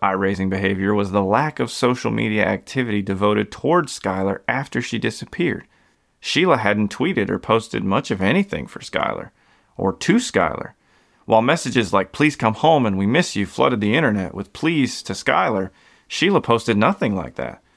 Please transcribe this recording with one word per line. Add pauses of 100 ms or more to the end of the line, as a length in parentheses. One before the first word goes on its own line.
eye-raising
behavior
was
the
lack
of
social
media
activity
devoted
towards
Skylar
after
she
disappeared. (540)
Sheila
hadn't
tweeted
or
posted
much
of
anything
for
Skylar, (460)
or
to
Skylar. (540)
While
messages
like,
"Please
come
home
and
we
miss
you,"
flooded
the
internet
with
pleas
to
Skylar, (360)
Sheila
posted
nothing
like
that. (140)